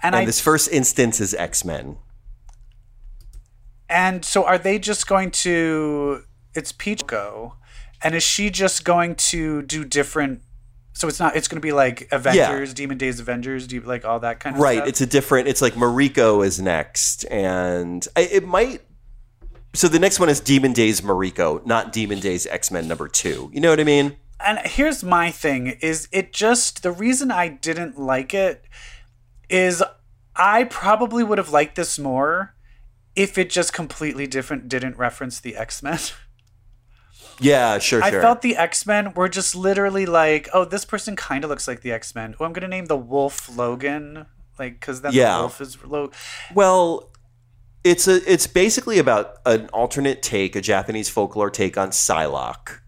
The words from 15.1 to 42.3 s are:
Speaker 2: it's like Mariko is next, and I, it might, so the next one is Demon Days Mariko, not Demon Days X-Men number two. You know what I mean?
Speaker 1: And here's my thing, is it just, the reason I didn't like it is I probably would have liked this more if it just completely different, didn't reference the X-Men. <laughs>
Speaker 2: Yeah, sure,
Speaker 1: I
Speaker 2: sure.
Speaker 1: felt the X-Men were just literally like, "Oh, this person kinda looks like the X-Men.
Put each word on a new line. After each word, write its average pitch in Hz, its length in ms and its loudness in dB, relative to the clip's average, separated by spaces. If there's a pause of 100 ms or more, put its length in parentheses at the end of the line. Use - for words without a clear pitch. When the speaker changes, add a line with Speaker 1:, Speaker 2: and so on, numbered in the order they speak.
Speaker 2:
it's 139 160 0
like 120 120 4
Mariko 120 680 4
is 95 160 0
next, - 680 -2
and 90 800 -2 (100)
I, 170 60 6
it 180 220 2
might, 202 380 -2 (880)
so - 140 2
the 165 140 4
next 196 180 4
one 180 100 4
is 143 120 4
Demon 135 320 4
Days 110 300 2
Mariko, 92 640 0
not 113 280 -2
Demon 104 260 -4
Days 92 300 -2
X-Men 85 400 -6
number 80 180 -6
two. 73 480 -4
You 139 60 -6
know 165 100 4
what 156 80 4
I 156 60 2
mean? 143 320 4 (280)
Speaker 1:
And 214 220 0
here's 285 380 -2
my 170 260 2
thing, 135 380 -2 (120)
is 160 300 -4
it 190 220 -4
just, 233 500 0
the 180 100 -2
reason 247 380 -2
I 180 180 0
didn't 160 520 -6
like 131 340 -2
it 190 300 0 (840)
is 185 320 2 (540)
I 208 300 4
probably 226 580 0
would 208 160 0
have 185 120 -2
liked 151 260 2
this 165 240 -4
more 147 540 -2 (600)
if 196 240 -2
it 180 100 0
just - 240 -2
completely 143 540 -8
different, 131 420 -6
didn't 127 300 -6
reference 123 420 -6
the 110 160 -12
X-Men. 143 480 -8
<laughs> - 40 -8 (1300)
Speaker 2:
Yeah, 127 420 4
sure, - 220 2
Speaker 1:
I 196 80 4
Speaker 2:
sure. 190 120 2
Speaker 1:
felt 233 180 6
the 240 160 0
X-Men 202 560 0
were 180 160 0
just 185 260 -4
literally 196 520 0
like, 156 480 4
"Oh, 185 100 4
this 180 220 -6
person 208 300 -8
kinda 143 300 -6
looks 143 220 -6
like 120 140 -10
the 123 100 -6
X-Men. 113 480 -10